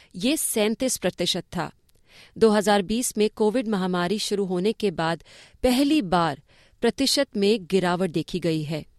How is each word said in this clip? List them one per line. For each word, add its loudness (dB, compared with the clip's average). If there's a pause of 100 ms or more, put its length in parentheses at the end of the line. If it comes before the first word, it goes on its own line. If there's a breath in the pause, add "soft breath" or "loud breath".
(160 soft breath)
ये 0
सैंतीस -2
प्रतिशत -4 (120)
था। -6 (640 soft breath)
दो 6
हज़ार 4
बीस -4
में 2
कोविड 0
महामारी 0
शुरू -2
होने 0
के -2
बाद -4 (400 soft breath)
पहली 2
बार 0 (400)
प्रतिशत 0
में 2
गिरावट 0
देखी -4
गई -2
है। -6 (120)